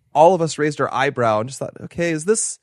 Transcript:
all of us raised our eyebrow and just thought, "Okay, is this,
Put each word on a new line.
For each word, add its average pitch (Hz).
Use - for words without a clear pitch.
all 165
of 165
us 156
raised 147
our 131
eyebrow 120
and 120
just 135
thought, -
"Okay, 170
is 156
this, -